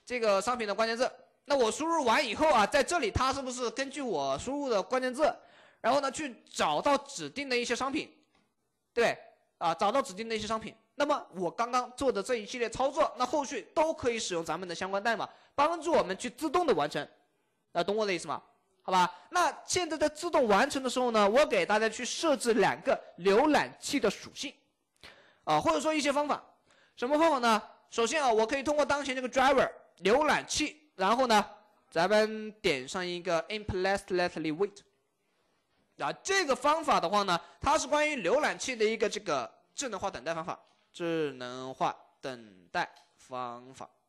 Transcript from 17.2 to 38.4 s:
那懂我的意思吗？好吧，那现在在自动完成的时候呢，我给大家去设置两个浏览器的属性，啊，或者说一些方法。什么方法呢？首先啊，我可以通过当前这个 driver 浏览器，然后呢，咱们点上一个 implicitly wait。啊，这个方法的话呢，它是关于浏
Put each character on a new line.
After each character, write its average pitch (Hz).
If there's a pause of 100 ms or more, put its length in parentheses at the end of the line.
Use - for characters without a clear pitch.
那 170
懂 196
我 214
的 196
意 170
思 160
吗？ 135 (400)
好 -
吧， 180 (160)
那 320 (100)
现 359
在 311
在 302
自 339
动 302
完 208
成 269
的 254
时 254
候 247
呢， 208
我 277
给 190
大 214
家 220
去 220
设 294
置 226
两 147
个 240 (200)
浏 208
览 147
器 -
的 -
属 -
性， - (920)
啊， 254
或 330
者 302
说 311
一 302
些 285
方 294
法。 247 (540)
什 247
么 294
方 330
法 277
呢？ 226 (280)
首 233
先 302
啊， 262
我 220
可 277
以 269
通 294
过 294
当 285
前 254
这 262
个 247
driver 262 (320)
浏 254
览 170
器， -
然 190
后 254
呢， 208 (440)
咱 175
们 214
点 139
上 180
一 175
个 170
implicitly 190
wait。 196 (1160)
啊， 147 (120)
这 381
个 269
方 311
法 233
的 170
话 202
呢， 175 (220)
它 294
是 277
关 294
于 294
浏 214